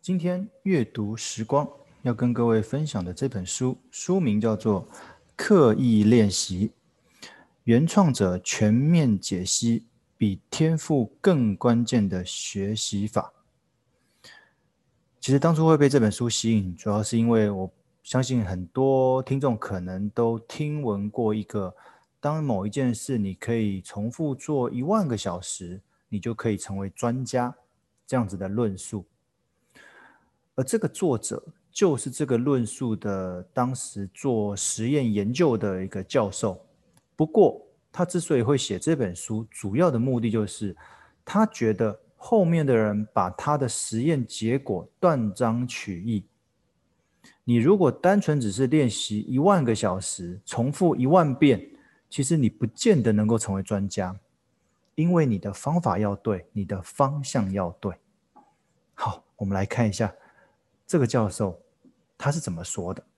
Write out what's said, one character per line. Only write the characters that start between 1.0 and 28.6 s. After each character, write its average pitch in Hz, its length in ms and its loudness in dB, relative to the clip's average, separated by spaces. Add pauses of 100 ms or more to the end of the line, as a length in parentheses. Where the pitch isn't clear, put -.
时 - 280 -8
光 143 240 0 (340)
要 120 120 0
跟 123 180 0
各 117 140 2
位 113 160 4
分 143 240 -4
享 101 180 -6
的 90 80 -8
这 135 160 -4
本 95 160 -6
书， 127 320 -4 (140)
书 185 300 -2
名 107 200 2
叫 110 140 2
做 101 320 0 (480)
《刻 143 400 6
意 113 300 4
练 107 260 8
习》， 95 380 -2 (960)
原 120 200 6
创 165 300 4
者 90 240 0
全 - 340 2
面 135 460 4
解 90 260 -4
析 117 440 0 (280)
比 101 320 0
天 160 300 2
赋 139 420 0
更 123 360 4
关 120 280 4
键 110 240 2
的 90 160 -4
学 - 480 -6
习 104 360 -4
法。 - 240 -4 (1900)
其 - 140 -2
实 139 80 4
当 165 120 4
初 160 140 4
会 160 100 8
被 143 120 6
这 139 100 4
本 110 100 6
书 117 220 -2
吸 113 220 0
引， 95 240 0
主 - 120 -8
要 104 140 0
是 113 160 -2
因 117 100 2
为 110 220 4
我 92 220 -6 (320)
相 131 180 0
信 123 220 0
很 92 220 -6
多 131 580 2
听 135 160 -2
众 127 180 0
可 98 220 -8
能 92 300 -6
都 117 280 0
听 151 460 -8
闻 104 260 -4
过 110 240 -2
一 107 80 -4
个： 95 320 -6 (460)
当 156 240 -4
某 101 200 -2
一 104 60 -4
件 127 240 -2
事 123 240 -6
你 98 160 -4
可 - 180 -6
以 101 300 -2
重 104 260 -8
复 139 280 -6
做 135 340 -2
一 123 140 -6
万 190 240 0
个 117 100 -2
小 90 220 -6
时， 90 420 -12 (260)
你 104 120 -6
就 117 120 -6
可 - 160 -4
以 104 80 0
成 98 200 -10
为 98 140 -8
专 123 340 -4
家 123 320 -4 (500)
这 - 80 -8
样 120 140 0
子 95 80 -10
的 95 120 -6
论 104 280 -2